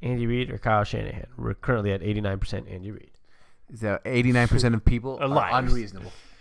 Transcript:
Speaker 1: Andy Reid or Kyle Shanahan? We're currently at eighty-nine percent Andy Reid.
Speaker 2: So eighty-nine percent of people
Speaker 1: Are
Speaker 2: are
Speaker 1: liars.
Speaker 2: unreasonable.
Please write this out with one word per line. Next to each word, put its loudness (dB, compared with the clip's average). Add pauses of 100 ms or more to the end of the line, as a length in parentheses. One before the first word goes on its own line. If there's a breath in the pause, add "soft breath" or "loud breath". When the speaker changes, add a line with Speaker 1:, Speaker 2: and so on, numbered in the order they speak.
Speaker 1:
Andy -2
Reid -2
or -8
Kyle 2
Shanahan? -6 (100)
We're -4
currently 0
at -4
eighty-nine -2
percent -6
Andy -12
Reid. -18 (640)
Speaker 2:
So -4
eighty-nine 4
percent 4
of -4
people 4
Speaker 1:
Are -2
Speaker 2:
are 0
Speaker 1:
liars. 2
Speaker 2:
unreasonable. 0 (280 soft breath)